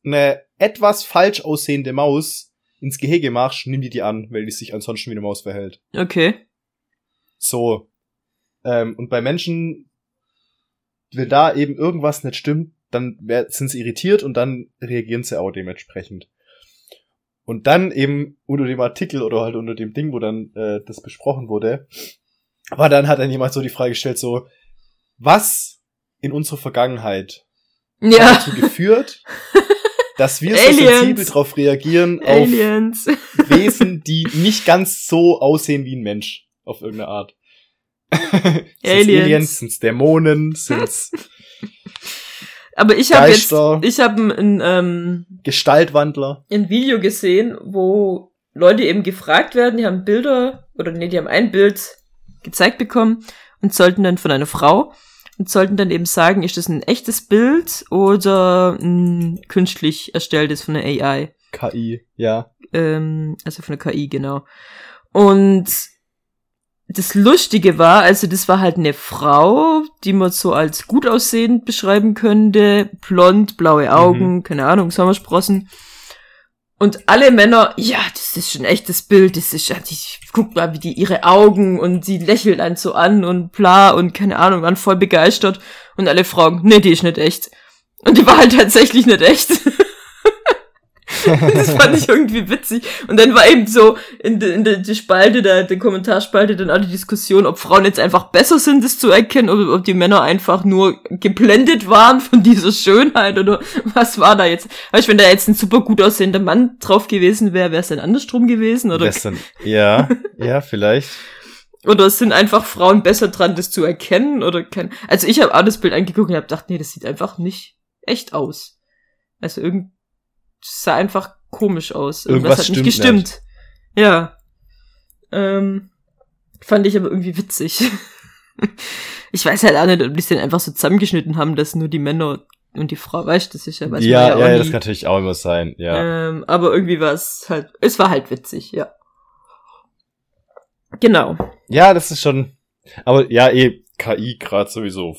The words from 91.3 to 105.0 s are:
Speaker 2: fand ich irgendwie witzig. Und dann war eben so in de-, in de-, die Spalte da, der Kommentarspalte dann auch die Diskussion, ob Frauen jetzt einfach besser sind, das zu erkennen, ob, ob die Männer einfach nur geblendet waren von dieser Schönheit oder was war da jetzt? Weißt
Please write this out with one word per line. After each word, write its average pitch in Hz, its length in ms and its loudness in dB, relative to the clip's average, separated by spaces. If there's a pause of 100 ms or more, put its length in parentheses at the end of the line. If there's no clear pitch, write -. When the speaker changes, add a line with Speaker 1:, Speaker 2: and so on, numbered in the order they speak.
Speaker 2:
fand 277 260 4
ich 285 120 0
irgendwie 220 400 0
witzig. 240 360 -6 (220)
Und 214 140 -2
dann 240 140 8
war 220 140 6
eben 233 200 6
so 220 280 6 (220)
in 214 220 -2
de-, 185 140 -2
in 214 100 0
de-, 202 180 2
die 208 140 -6
Spalte 208 460 2
da, 190 200 4
der 185 160 -4
Kommentarspalte 202 800 0
dann 180 140 -6
auch 180 100 2
die 185 100 -4
Diskussion, 196 560 0
ob 180 120 -2
Frauen 190 260 2
jetzt 202 160 0
einfach 180 300 0
besser 269 280 4
sind, 277 240 4
das 254 160 -4
zu 233 120 2
erkennen, 226 380 2
ob, 196 200 2 (100)
ob 180 60 -6
die 185 100 0
Männer 180 280 4
einfach 180 420 0
nur 190 360 2 (100)
geblendet 214 800 2
waren 233 320 6
von 240 220 4
dieser 202 300 6
Schönheit 202 640 2
oder 202 220 0 (340)
was 240 240 0
war 208 180 6
da 185 100 2
jetzt? 170 220 -2 (220)
Weißt - 160 2